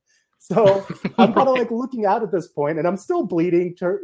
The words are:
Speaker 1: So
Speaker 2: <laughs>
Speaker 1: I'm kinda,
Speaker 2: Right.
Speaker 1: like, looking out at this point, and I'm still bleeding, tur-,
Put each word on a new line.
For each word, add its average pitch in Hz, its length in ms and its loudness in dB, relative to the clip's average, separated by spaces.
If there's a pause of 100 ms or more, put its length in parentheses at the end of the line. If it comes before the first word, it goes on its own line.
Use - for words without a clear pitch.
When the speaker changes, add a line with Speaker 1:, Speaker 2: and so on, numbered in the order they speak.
(380)
Speaker 1:
So 196 480 2 (140)
Speaker 2:
<laughs> - 180 -6
Speaker 1:
I'm 233 160 4
kinda, 269 160 4
Speaker 2:
Right. 254 100 2
Speaker 1:
like, 233 100 -4
looking 233 360 -6
out 220 160 0
at 202 100 -6
this 165 160 -4
point, 151 300 -4
and 170 100 0
I'm 185 80 -2
still 349 300 -4
bleeding, 175 500 0
tur-, 185 280 -4